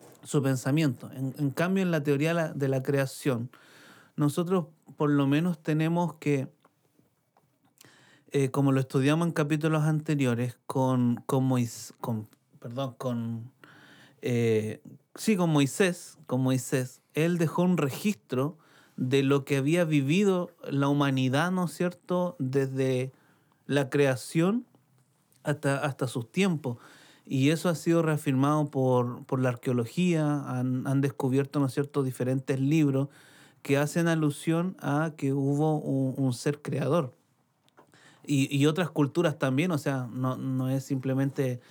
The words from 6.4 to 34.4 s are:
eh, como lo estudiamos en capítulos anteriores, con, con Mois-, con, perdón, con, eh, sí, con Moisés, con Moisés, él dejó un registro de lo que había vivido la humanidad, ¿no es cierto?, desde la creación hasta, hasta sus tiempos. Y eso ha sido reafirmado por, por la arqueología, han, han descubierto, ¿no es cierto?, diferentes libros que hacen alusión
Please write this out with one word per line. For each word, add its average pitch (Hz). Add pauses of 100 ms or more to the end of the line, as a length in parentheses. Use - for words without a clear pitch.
eh, 139
como 139
lo 135
estudiamos 147
en 160
capítulos 156
anteriores, 139 (100)
con, 127
con 131
Mois-, 123
con, 110 (320)
perdón, 123
con, 117 (720)
eh, 113 (340)
sí, 220
con 175
Moisés, 156 (100)
con 131
Moisés, 127 (120)
él 170
dejó 170
un 180
registro 143 (380)
de 131
lo 135
que 139
había 156
vivido 170 (180)
la 139
humanidad, 139
¿no 185
es 156
cierto?, 180
desde 131 (540)
la 135
creación 160 (800)
hasta, 143
hasta 139
sus 120
tiempos. 160 (480)
Y 135
eso 165
ha 165
sido 165
reafirmado 147
por, 127
por 131
la 127
arqueología, 147
han, 127
han 139
descubierto, 139
¿no 139
es 127
cierto?, 143
diferentes 131
libros 139 (520)
que 139
hacen 151
alusión 165